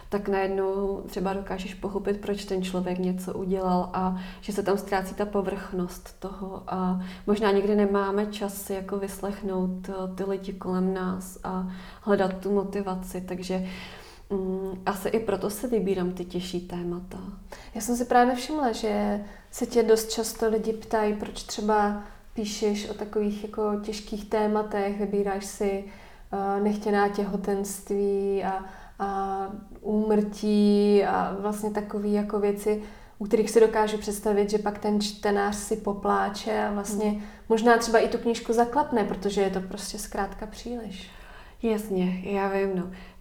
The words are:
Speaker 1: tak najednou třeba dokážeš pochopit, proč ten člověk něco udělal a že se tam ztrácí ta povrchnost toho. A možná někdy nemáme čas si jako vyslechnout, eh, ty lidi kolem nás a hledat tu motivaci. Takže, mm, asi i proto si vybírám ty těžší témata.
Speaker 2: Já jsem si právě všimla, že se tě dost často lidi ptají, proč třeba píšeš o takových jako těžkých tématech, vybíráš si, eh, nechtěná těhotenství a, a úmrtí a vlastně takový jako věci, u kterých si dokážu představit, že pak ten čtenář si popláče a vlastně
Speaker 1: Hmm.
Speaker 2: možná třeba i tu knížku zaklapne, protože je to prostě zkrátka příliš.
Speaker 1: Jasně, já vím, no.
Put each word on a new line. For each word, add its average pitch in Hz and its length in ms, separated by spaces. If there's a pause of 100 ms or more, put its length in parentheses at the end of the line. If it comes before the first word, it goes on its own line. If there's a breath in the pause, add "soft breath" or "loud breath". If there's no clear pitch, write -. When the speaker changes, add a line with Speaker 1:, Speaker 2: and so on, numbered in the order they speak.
Speaker 1:
tak 202 200
najednou 196 800
třeba 190 260
dokážeš 190 420
pochopit, 202 460
proč 202 240
ten 185 180
člověk 180 360
něco 185 360
udělal 185 580
a 185 240 (240 loud breath)
že 202 120
se 196 100
tam 196 160
ztrácí 190 360
ta 208 100
povrchnost 196 960
toho. 190 460
A 185 340 (260 loud breath)
možná 208 260
někdy 202 240
nemáme 202 500
čas 208 360
si - 120
jako 190 240
vyslechnout, 190 920
eh, 185 260
ty 190 100
lidi 190 280
kolem 185 420
nás 185 500
a 185 240 (340 loud breath)
hledat 196 380
tu 196 120
motivaci. 190 680
Takže, 185 460 (640 loud breath)
mm, 190 560
asi 190 220
i 220 120
proto 196 300
si - 180
vybírám 185 440
ty 175 120
těžší 180 360
témata. 175 580 (560 loud breath)
Speaker 2:
Já 208 60
jsem 240 160
si 240 80
právě 247 300
všimla, 277 380
že 208 480 (300 loud breath)
se - 160
tě 233 160
dost 220 300
často - 360
lidi 214 240
ptají, 214 420
proč 208 280
třeba 208 600 (320 loud breath)
píšeš 208 540
o 208 60
takových 208 500
jako 214 280 (100)
těžkých 208 460
tématech, 208 720
vybíráš 202 440
si, 196 400 (480 loud breath)
eh, 196 280
nechtěná 208 480
těhotenství 202 1400
a, 190 200 (340 loud breath)
a 196 420 (400)
úmrtí 208 1200
a 185 360
vlastně 208 300
takový 208 420
jako 208 280
věci, 208 420 (360 loud breath)
u 208 60
kterých 208 260
si 226 100
dokážu 214 380
představit, 208 520
že 214 80
pak 208 200
ten 208 220
čtenář 202 560
si - 200
popláče 202 880
a 208 80
vlastně 208 380
Speaker 1:
Hmm. 208 120 (260 loud breath)
Speaker 2:
možná 233 300
třeba 226 200
i 220 100
tu 233 100
knížku 233 340
zaklapne, 240 520
protože 196 360
je 190 100
to 185 100
prostě - 380
zkrátka - 480
příliš. 220 640 (520 loud breath)
Speaker 1:
Jasně, 190 580 (120)
já 196 160
vím, 196 280
no. 180 140 (300 loud breath)